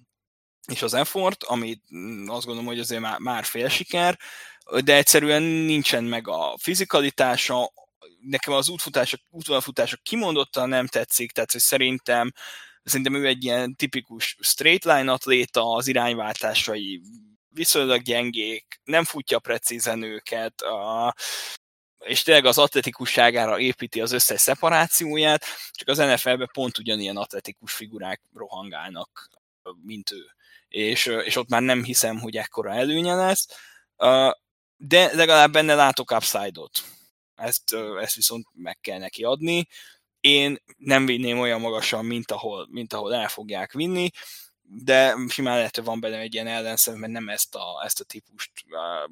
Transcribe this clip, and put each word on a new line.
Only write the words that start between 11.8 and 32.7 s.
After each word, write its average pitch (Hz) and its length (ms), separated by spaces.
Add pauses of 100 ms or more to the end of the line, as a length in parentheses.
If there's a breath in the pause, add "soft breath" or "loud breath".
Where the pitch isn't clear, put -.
szerintem 135 320
ő 143 120
egy 127 180
ilyen 123 320
tipikus 127 640
straight - 440
line 135 280
atléta, 120 640
az 120 120
irányváltásai 110 1160 (460)
viszonylag 131 540
gyengék, 117 840
nem 165 200
futja - 340
precízen 117 640
őket, 110 580
a, 110 540 (840 loud breath)
és 123 240
tényleg 151 220
az 123 140
atletikusságára 120 1000
építi 120 420
az 113 120
összes 123 280
szeparációját, 156 1040 (260 loud breath)
csak - 180
az 139 100
N 139 180
F - 80
L-ben 127 280
pont 127 260
ugyanilyen 107 380
atletikus 101 560
figurák 104 480 (140)
rohangálnak, 92 920 (540)
mint 104 280
ő. 92 140 (440 soft breath)
És, 107 380
ö, 117 120
és 104 180
ott 120 120
már 120 140
nem 127 220
hiszem, 113 340
hogy 113 180
ekkora 107 360